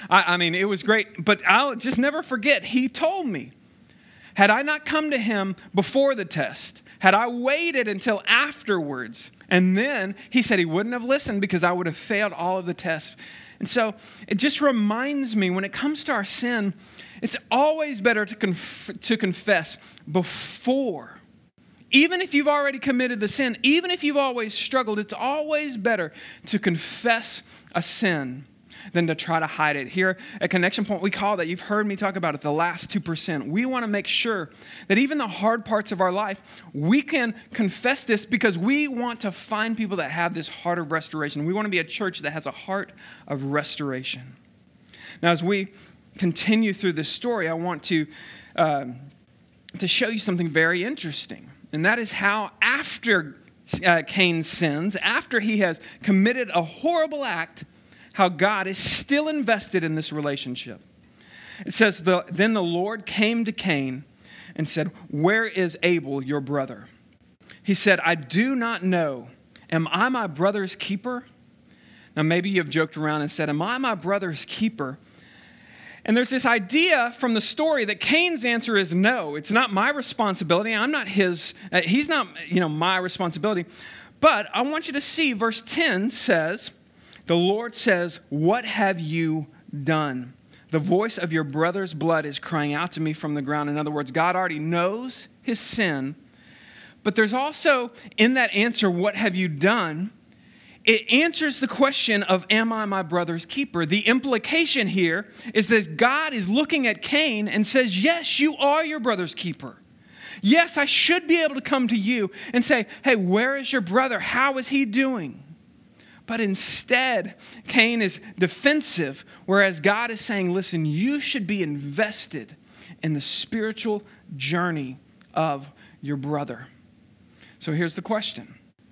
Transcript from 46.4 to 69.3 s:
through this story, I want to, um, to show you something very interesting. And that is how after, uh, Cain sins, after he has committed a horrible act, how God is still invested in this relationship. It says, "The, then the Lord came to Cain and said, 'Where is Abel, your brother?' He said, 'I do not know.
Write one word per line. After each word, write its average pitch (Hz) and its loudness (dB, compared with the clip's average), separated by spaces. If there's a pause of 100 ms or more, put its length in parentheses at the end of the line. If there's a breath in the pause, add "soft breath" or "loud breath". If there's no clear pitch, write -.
through 185 -2
this 156 -6
story, 220 -2
I 165 -2
want 170 -4
to, 156 0 (500 loud breath)
um, 139 0 (840)
to 185 -2
show 214 2
you 226 -2
something 175 -2
very 165 4
interesting. - -8 (220)
And 156 -2
that 226 2
is 220 -6
how 202 -2 (100)
after, 214 0 (480)
uh, 170 6
Cain 170 2
sins, 170 -2
after 226 -2
he 214 0
has 175 0 (220 loud breath)
committed 208 2
a 175 2
horrible 302 -2
act, 170 -6 (500 loud breath)
how 185 4
God 190 0
is 190 -6
still - 0
invested 214 0
in 156 0
this 156 -4
relationship. 139 -6 (840 loud breath)
It - -4
says, 196 4
"The, 180 4
then 202 2
the 202 0
Lord 185 -2
came 226 2
to 220 -2
Cain 139 -2 (500 loud breath)
and 160 -4
said, 160 -4 (200 loud breath)
'Where 190 2
is 175 -2
Abel, 139 -2
your 143 -4
brother?' 131 -6 (760 loud breath)
He 196 0
said, 190 4
'I 165 4
do 170 0
not 233 -2
know. 156 0 (400 loud breath)